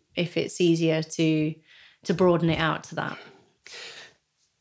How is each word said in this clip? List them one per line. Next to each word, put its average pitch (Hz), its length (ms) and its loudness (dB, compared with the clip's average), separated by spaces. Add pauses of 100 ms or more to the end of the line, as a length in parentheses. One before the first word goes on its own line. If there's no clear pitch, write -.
(160)
if 170 200 -4
it's - 240 -4
easier 165 440 2
to, 156 500 0 (520)
to 202 80 0
broaden 170 360 4
it 160 100 2
out 156 260 0
to 165 100 -16
that. - 220 -6 (1400)